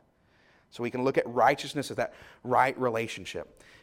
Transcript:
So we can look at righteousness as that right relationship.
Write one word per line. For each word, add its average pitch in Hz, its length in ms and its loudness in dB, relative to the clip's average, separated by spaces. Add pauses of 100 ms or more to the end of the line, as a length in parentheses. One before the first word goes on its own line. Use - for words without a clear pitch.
(720)
So - 120 -8
we 120 80 -4
can 123 120 -4
look 131 140 2
at 165 100 2
righteousness 127 640 2
as 107 60 -6
that 120 160 -4 (300)
right 123 360 2
relationship. 113 840 -6 (220)